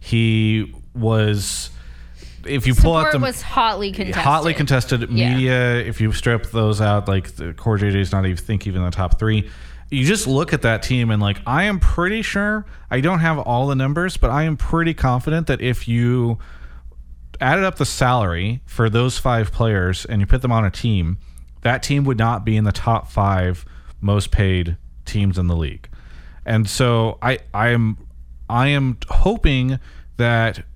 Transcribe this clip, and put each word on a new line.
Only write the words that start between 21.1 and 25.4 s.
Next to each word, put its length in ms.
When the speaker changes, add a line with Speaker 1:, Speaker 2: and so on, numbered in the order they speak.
Speaker 1:
that 200
team 220
would 140
not 260
be 120
in 80
the 80
top 360
five 560
most 300
paid 460
teams 340
in 80